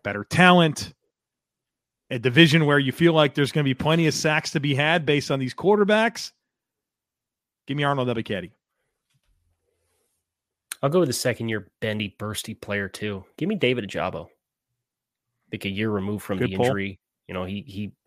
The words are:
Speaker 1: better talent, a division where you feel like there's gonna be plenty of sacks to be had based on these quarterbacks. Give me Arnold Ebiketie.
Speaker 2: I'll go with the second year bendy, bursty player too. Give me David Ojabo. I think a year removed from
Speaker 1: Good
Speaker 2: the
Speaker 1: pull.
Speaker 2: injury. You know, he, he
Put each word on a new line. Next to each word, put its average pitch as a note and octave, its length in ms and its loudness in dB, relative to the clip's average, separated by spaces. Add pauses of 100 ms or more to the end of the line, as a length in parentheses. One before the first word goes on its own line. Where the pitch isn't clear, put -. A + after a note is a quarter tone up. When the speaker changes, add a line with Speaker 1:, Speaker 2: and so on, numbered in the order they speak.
Speaker 1:
better G2+ 200 -6
talent, F3 720 4 (1160)
a C3 100 -4
division D3 460 6
where C#3+ 140 4
you C3+ 140 0
feel E3+ 200 4
like D3+ 220 4
there's C#3+ 160 0
gonna D3+ 140 0
be C3+ 80 0
plenty D#3+ 340 2
of D3 60 2
sacks D3+ 380 -2
to D#3+ 100 -2
be C#3+ 140 0
had D#3 300 0
based D3 260 0
on C#3 80 -2
these B2+ 140 -6
quarterbacks. G#3+ 800 0 (1400)
Give C#3 100 -4
me D3 60 -2
Arnold C#3 240 0
Ebiketie. A2 440 -6 (2250)
Speaker 2:
I'll C#3+ 80 0
go F3 100 2
with D#3+ 100 2
the A#2+ 40 -2
second A#2 360 -4
year G#2+ 180 -6 (140)
bendy, G#2+ 380 -6
bursty G#2+ 400 -8
player G2+ 280 -6
too. G2 380 -10 (120)
Give E3 120 -4
me A3 60 -4
David B2 340 -2
Ojabo. E2 380 -6
I - 1200 -20
think G2+ 140 -10
a G2 40 -4
year G#2 200 -4
removed G2+ 340 -4
from G2 140 -6
Speaker 1:
Good A2 140 -2
Speaker 2:
the F#2+ 60 -8
Speaker 1:
pull. A#2+ 80 0
Speaker 2:
injury. G2 340 -4 (280)
You F#2 60 -14
know, F#2 120 -6
he, G2 220 -10
he G2 240 -10 (160)